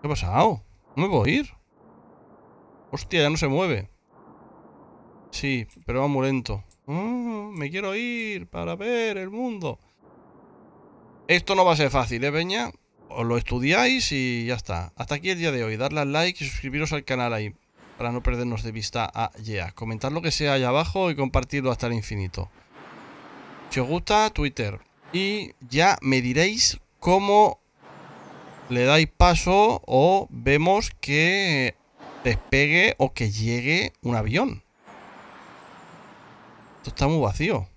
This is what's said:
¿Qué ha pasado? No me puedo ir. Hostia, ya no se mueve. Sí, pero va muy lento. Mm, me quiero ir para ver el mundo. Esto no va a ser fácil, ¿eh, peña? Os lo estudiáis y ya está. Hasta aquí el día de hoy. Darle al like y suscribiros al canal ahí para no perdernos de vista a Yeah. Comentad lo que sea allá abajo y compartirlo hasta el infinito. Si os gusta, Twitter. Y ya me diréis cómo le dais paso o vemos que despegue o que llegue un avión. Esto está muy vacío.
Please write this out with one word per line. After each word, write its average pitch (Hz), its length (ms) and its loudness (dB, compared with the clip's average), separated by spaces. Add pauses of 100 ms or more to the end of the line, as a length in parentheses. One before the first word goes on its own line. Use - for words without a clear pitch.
¿Qué 143 60 -8
ha 151 40 -2
pasado? 131 520 0 (340)
No 156 80 2
me 196 40 0
puedo 127 180 2
ir. 247 240 0 (1400)
Hostia, 160 320 -2
ya 147 80 4
no 160 60 -2
se 151 120 -2
mueve. 139 420 0 (1400)
Sí, 131 360 -2 (180)
pero 123 160 -2
va 139 60 2
muy 135 200 2
lento. 117 360 -2 (240)
Mm, 208 720 -6
me 147 120 -6
quiero 190 260 -6
ir 226 500 -6
para 170 300 -6
ver 226 400 -2
el 190 140 -8
mundo. 208 480 -6 (1500)
Esto 175 280 2
no 185 100 8
va 175 80 8
a 156 40 6
ser 147 140 2
fácil, 123 320 0
¿eh, 143 80 0
peña? 185 400 -4 (380)
Os 120 180 -4
lo 117 100 0
estudiáis 165 760 2
y 123 340 -2
ya 123 80 -2
está. 85 420 -6
Hasta 143 200 -6
aquí 175 140 -4
el 180 80 -2
día 165 120 0
de 123 140 -2
hoy. 110 120 -4
Darle 139 240 -4
al 139 120 -2
like 165 320 -2
y - 20 -8
suscribiros 143 460 -6
al 143 120 -6
canal 123 280 -2
ahí 107 220 -6 (440)
para 120 140 -4
no 120 100 -6
perdernos 120 400 -2
de 117 100 -8
vista 110 400 -6
a 113 200 -4 (100)
Yeah. 101 300 -6
Comentad 113 400 -6
lo 165 100 -4
que 165 80 0
sea 143 240 0
allá 131 140 2
abajo 165 420 0
y 147 60 -4
compartirlo 135 540 -2
hasta 120 160 -4
el 120 80 -2
infinito. 98 540 -6 (1200)
Si 131 100 -4
os 127 80 -2
gusta, 208 420 2
Twitter. 123 500 -4 (320)
Y 196 480 -2
ya 147 400 2
me 131 200 2
diréis 170 580 0 (220)
cómo 202 600 4 (1080)
le 123 160 2
dais 151 240 6
paso 180 800 4
o 170 440 4
vemos 151 600 2 (100)
que 156 760 0 (480)
despegue 143 720 2
o 131 140 0
que 110 180 -2
llegue 120 640 -2 (100)
un 120 140 -2
avión. 113 460 -2 (2250)
Esto - 120 -14
está - 160 -2
muy 156 140 2
vacío. 131 560 -2